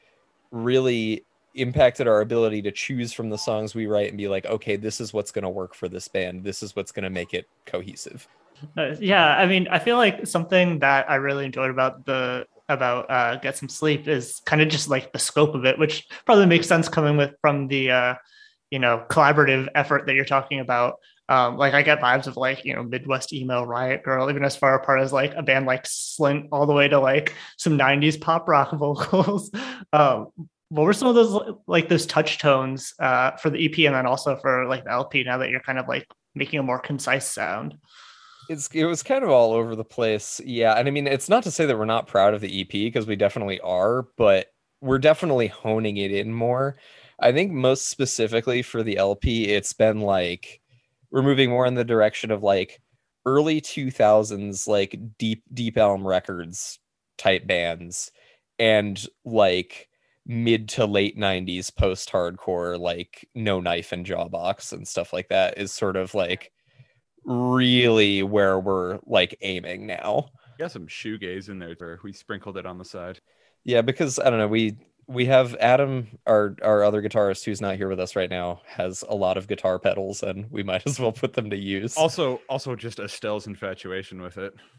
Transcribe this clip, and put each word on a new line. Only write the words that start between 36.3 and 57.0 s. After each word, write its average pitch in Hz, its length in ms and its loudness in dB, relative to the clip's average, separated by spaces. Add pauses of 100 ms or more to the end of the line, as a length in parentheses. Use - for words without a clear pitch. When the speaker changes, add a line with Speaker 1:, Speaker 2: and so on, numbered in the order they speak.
Speaker 2:
making 143 260 -4
a - 20 -2
more 127 160 -2
concise 131 500 -4
sound? 107 480 -6 (720)
Speaker 1:
It's, 151 240 -10
it 160 120 0
was 170 180 -2
kind 269 220 0
of 190 60 2
all 120 220 6
over 113 220 -2
the 110 100 -8
place. - 600 -4
Yeah. 117 300 2
And 123 120 2
I 139 60 0
mean, 143 160 -2
it's 135 200 -2
not 226 140 4
to 190 80 -4
say 156 160 0
that 127 100 2
we're 107 100 -2
not 113 200 0
proud 101 280 4
of 104 60 -6
the 95 200 -6
E 95 40 -4
P, 104 280 -2
'cause 113 140 -2
we 107 100 -4
definitely 101 460 0
are, 98 440 0 (100)
but 98 360 4 (280)
we're 135 200 0
definitely 143 480 2
honing 110 480 -2
it 98 160 -2
in 101 200 -2
more. 123 440 -2 (420)
I - 140 4
think 175 180 0
most 131 380 0
specifically 120 760 -2
for 117 220 -4
the 107 140 -2
L 98 180 2
P, 113 300 -2
it's 101 260 -2
been, 107 300 2
like, 90 580 -2 (500)
we're 135 120 0
moving 135 280 4
more 123 160 2
in 127 80 0
the 123 100 0
direction 113 480 2
of, 101 100 -4
like, 98 380 0 (440)
early 151 360 2
two 135 320 -8
thousands, 104 760 2
like, 101 300 0 (200)
deep, 110 240 -2 (120)
Deep 117 240 -4
Elm 101 280 2
Records 90 720 -4 (360)